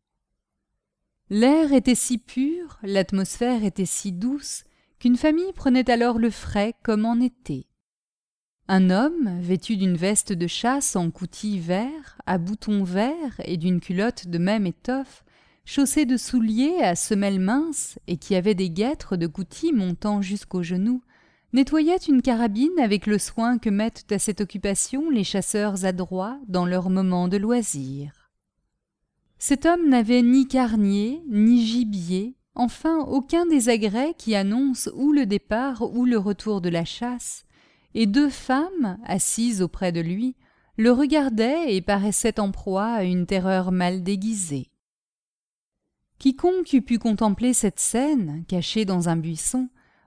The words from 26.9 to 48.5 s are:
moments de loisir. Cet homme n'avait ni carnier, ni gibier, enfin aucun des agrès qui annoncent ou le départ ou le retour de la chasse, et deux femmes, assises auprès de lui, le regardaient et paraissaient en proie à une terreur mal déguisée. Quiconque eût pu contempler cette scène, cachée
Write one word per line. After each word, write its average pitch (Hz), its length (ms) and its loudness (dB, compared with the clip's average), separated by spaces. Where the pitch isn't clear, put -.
moments 185 360 2
de 190 100 0
loisir. 147 920 -4
Cet 277 260 0
homme 339 240 4
n'avait 247 320 4
ni 254 260 4
carnier, 226 800 0
ni 226 380 4
gibier, 208 720 -2
enfin 320 460 -2
aucun 285 480 0
des 277 220 4
agrès 226 460 0
qui 220 200 -2
annoncent 233 580 0
ou 285 180 2
le 285 140 4
départ 214 640 -2
ou 247 140 0
le 240 140 4
retour 202 420 -2
de 175 80 0
la 170 160 0
chasse, - 600 -8
et 226 100 2
deux 277 240 4
femmes, 262 720 -2
assises 214 600 -2
auprès 175 280 -2
de 170 80 -2
lui, 196 360 -4
le 226 140 6
regardaient 269 840 2
et 185 60 0
paraissaient 202 580 0
en 202 120 0
proie 196 340 -2
à 226 180 -2
une 180 220 2
terreur 185 460 0
mal 180 320 0
déguisée. 190 680 -4
Quiconque 349 540 0
eût 254 100 4
pu 233 160 0
contempler 220 520 0
cette 180 280 0
scène, 226 680 0
cachée 190 380 -2